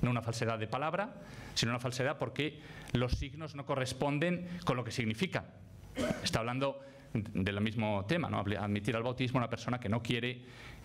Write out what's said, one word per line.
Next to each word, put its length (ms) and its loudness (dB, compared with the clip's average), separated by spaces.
No 100 4
una 100 2
falsedad 380 0
de 80 0
palabra, 460 0
sino 160 2
una 80 0
falsedad 380 0
porque 420 -2
los 200 4
signos 420 -4
no 100 -8
corresponden 840 2
con 120 4
lo 60 -2
que 80 -4
significan. 540 0
Está 160 2
hablando 420 2
del 480 2
mismo 460 2
tema, 240 2
¿no? 100 2
Admitir 560 2
al 80 0
bautismo 360 2
a 40 4
una 60 -2
persona 300 -2
que 100 -4
no 120 4
quiere, 440 0